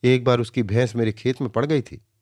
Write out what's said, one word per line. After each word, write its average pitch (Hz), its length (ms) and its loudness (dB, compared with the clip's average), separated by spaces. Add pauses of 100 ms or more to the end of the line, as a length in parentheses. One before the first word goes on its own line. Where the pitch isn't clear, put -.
एक 123 220 2
बार 123 140 4
उसकी 120 240 -2
भैंस 110 320 0
मेरे 113 160 0
खेत 123 300 -4
में 127 80 -4
पड़ 117 160 -2
गई 147 160 0
थी - 240 -14 (160)